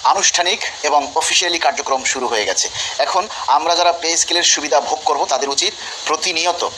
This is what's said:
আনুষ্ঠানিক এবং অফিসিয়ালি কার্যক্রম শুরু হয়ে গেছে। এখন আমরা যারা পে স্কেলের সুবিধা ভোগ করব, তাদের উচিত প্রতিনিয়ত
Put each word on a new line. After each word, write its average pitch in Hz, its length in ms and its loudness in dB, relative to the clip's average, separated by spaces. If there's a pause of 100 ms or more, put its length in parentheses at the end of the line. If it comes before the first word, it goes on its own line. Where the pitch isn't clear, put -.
আনুষ্ঠানিক 175 600 2 (200)
এবং 143 320 2
অফিসিয়ালি 170 440 0
কার্যক্রম 139 440 0
শুরু 127 240 -2
হয়ে 110 180 0
গেছে। 95 240 0 (280)
এখন 180 300 0 (200)
আমরা 165 280 4
যারা 175 160 4
পে 165 260 0
স্কেলের 170 260 0
সুবিধা 151 380 2
ভোগ 156 240 -4
করব, 151 200 2
তাদের 139 240 -2
উচিত 156 240 -2 (320)
প্রতিনিয়ত 165 720 -2